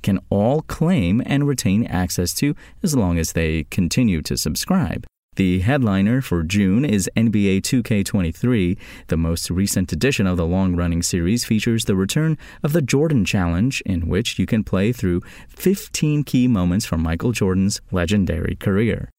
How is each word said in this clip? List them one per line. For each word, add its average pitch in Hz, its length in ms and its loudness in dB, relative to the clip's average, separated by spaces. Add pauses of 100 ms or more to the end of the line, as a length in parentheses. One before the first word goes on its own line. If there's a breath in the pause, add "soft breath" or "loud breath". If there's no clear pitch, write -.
can 98 180 0 (100)
all 117 340 2
claim 127 600 2
and 143 220 0
retain 113 380 0
access 90 480 -2
to 143 200 0 (280 loud breath)
as 156 160 0
long 87 200 2
as 82 140 -2
they 82 380 0
continue 92 540 0
to - 120 -4
subscribe. 110 720 -2 (300)
The 92 260 2
headliner 113 600 2
for 87 220 -2
June 101 420 2
is 101 300 0
N 113 140 2
B 101 180 2
A 95 120 2
two 123 220 0
K 104 220 0
twenty-three. 92 760 0 (300 loud breath)
The 80 100 0
most 82 320 -2
recent 95 420 0
edition 104 360 0
of 90 100 0
the 85 80 0
long-running 87 560 0
series 95 420 0
features 113 420 0
the 104 100 0
return 151 420 0 (240 loud breath)
of 151 100 -2
the 160 120 2
Jordan 139 420 2
Challenge, 95 580 0
in 85 240 -2
which 87 300 -2
you 92 80 0
can 110 180 0
play 98 280 0
through 90 320 -2 (240 loud breath)
fifteen 151 760 -2
key 127 240 2
moments 92 380 2
from 82 160 -2
Michael 82 300 0
Jordan's 95 500 0 (100)
legendary 87 680 0
career. 101 600 -2